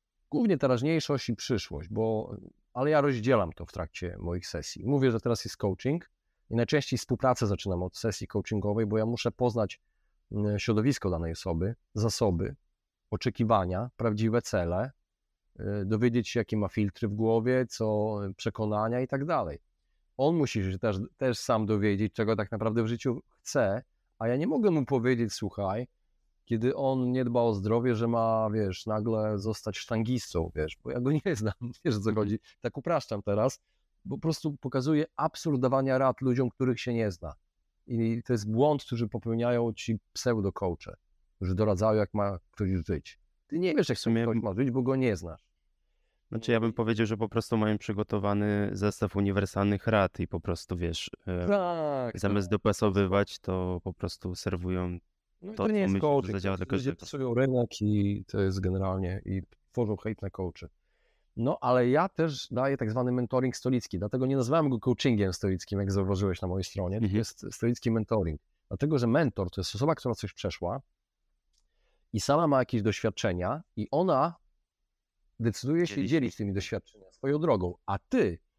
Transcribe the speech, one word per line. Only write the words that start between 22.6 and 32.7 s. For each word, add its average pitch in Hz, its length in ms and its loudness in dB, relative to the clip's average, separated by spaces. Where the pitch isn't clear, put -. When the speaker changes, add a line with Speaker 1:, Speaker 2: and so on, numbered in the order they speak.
Speaker 1:
w 110 40 0
życiu 117 420 -2
chce, 113 540 0
a 113 80 -2
ja 120 80 2
nie 151 120 0
mogę 247 240 4
mu 151 140 2
powiedzieć: 120 480 2
„Słuchaj”, 101 540 -4
kiedy 117 300 0
on 131 360 2
nie 127 140 2
dba 120 160 2
o 117 120 4
zdrowie, 113 420 2
że 113 120 0
ma, 113 460 2
wiesz, 101 320 -2
nagle 107 540 0
zostać 104 380 -4
sztangistą, 110 800 -2
wiesz, 78 280 -4
bo 123 80 -8
ja 123 100 -2
go 127 100 2
nie 156 240 0
znam, 107 260 -2
<laughs> 123 240 -10
wiesz, 135 100 2
o 104 40 0
co 101 100 0
Speaker 2:
Mhm. 110 60 2
Speaker 1:
chodzi. 104 240 0
Tak - 160 -6